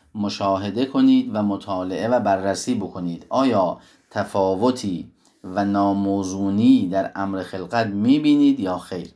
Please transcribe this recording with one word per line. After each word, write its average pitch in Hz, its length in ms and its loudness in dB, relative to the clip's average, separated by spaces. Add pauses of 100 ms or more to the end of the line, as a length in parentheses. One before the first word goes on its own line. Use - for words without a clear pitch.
(160)
مشاهده 101 720 -2
کنید 131 480 4
و 107 100 0
مطالعه 95 640 -4
و 123 120 2
بررسی 98 560 0
بکنید. 90 540 -8
آیا 104 480 0 (340)
تفاوتی 98 1000 -2 (320)
و 95 220 -4
ناموزونی 101 1200 2
در 95 280 -2
امر 98 280 -4
خلقت 95 440 -4
می‌بینید 139 720 4
یا 92 180 -2
خیر؟ 87 380 -8